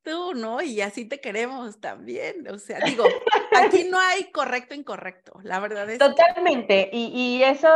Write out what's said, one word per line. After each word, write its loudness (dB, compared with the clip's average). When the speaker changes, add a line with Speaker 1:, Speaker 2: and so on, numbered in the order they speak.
Speaker 1:
tú, -8
¿no? -6
Y -6
así -8
te -12
queremos -10
también, -12
o -14
sea, -12
digo, -2
aquí 4
no 0
hay 0
correcto -6
e -14
incorrecto, -14
la -6
verdad -8
es -10
que 6
Speaker 2:
Totalmente, 4
y, -4
y -2
eso, 4